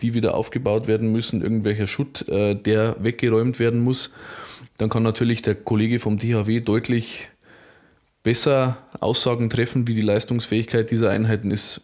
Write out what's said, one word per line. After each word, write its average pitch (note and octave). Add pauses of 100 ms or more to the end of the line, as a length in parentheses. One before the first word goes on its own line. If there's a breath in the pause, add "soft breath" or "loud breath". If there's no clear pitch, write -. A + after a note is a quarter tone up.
die A#2
wieder A2+
aufgebaut A2
werden A2
müssen, A2
irgendwelcher G#2+
Schutt, -
äh, G2+
der G#2+
weggeräumt A#2
werden A#2
muss, B2+ (640 loud breath)
dann A2
kann A2+
natürlich A2+
der G#2
Kollege A2+
vom G#2+
T A#2
H G#2+
W A#2
deutlich A#2 (920 soft breath)
besser B2+ (220)
Aussagen A#2+
treffen, A#2
wie A#2
die A2
Leistungsfähigkeit A2+
dieser A2+
Einheiten G#2+
ist, -